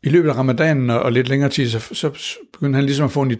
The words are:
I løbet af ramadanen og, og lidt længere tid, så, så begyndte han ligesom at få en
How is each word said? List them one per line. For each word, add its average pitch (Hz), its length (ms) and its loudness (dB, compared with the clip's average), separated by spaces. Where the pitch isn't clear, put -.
I 139 60 0
løbet 156 200 4
af 123 60 0
ramadanen 131 540 2
og, 117 100 2
og 131 120 0
lidt 123 160 2
længere 139 220 0
tid, 127 200 -2
så, 113 100 -4
så 143 300 -6
begyndte 139 220 -2
han 143 100 2
ligesom 139 200 0
at 123 60 0
få 147 100 -2
en 123 180 0